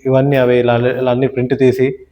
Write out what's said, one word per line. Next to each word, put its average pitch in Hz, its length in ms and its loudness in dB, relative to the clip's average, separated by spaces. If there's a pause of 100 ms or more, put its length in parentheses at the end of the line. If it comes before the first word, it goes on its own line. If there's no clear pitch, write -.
ఇవన్నీ 135 380 2
అవి 123 200 2
ఇలా, 120 120 0 (260)
ఇలా 127 140 0
అన్ని 131 200 -2
ప్రింట్ 127 280 -2
తీసి 127 240 2 (240)